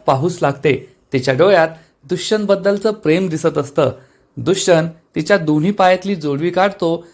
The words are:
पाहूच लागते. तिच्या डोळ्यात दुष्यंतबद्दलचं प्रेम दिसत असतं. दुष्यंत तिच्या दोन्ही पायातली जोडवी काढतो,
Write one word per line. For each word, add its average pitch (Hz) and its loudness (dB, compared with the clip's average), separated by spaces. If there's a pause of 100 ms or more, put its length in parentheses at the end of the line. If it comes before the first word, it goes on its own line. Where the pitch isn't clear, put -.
पाहूच 156 0
लागते. 143 -2 (180)
तिच्या 131 0
डोळ्यात 165 4 (360)
दुष्यंतबद्दलचं 202 -2
प्रेम 185 0
दिसत 156 -2
असतं. 139 -2 (460)
दुष्यंत 165 0 (260)
तिच्या 196 0
दोन्ही 156 0
पायातली 190 2
जोडवी 151 -4
काढतो, 175 -2